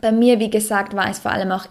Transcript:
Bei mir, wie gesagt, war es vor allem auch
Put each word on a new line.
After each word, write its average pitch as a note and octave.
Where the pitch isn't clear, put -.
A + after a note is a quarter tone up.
Bei A3
mir, A#3
wie A3
gesagt, G#3
war G3
es G3
vor G3+
allem F#3+
auch F#3